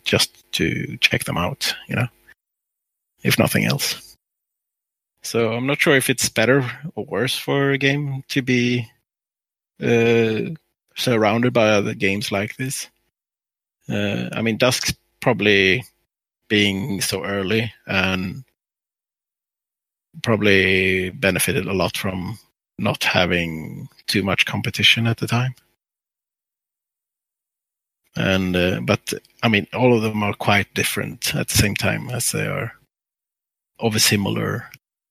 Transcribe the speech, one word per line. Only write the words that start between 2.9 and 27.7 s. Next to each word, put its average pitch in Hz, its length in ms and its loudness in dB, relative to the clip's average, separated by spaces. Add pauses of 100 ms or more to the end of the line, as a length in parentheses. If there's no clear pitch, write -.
if - 160 2
nothing - 260 2
else. - 520 -4 (1040)
So 113 320 0
I'm 120 120 -4
not 139 140 -2
sure 151 160 6
if 131 140 2
it's - 180 0
better 123 420 2 (240)
or 104 120 -8
worse 110 320 -2
for 139 320 0
a 135 80 0
game 139 500 -2
to 135 140 -2
be, 123 440 0 (960)
uh, 117 680 2 (440)
surrounded 117 600 2
by 110 160 4
other 107 240 2
games 104 360 -2
like 101 260 -4
this. 131 300 -8 (1000)
Uh, 104 440 -4
I 110 100 -6
mean, 113 160 0
Dusk's - 340 2 (280)
probably 101 640 4 (640)
being 101 520 0
so 95 240 -4
early 101 480 -2 (140)
and 95 580 -2 (1800)
probably 95 840 4
benefited 92 580 0
a 95 60 -4
lot 90 240 0
from 92 420 -6 (400)
not 104 260 -4
having 85 840 -2 (180)
too 101 160 0
much 95 220 0
competition 110 600 0
at 113 100 0
the - 100 -4
time. 123 280 -2 (2500)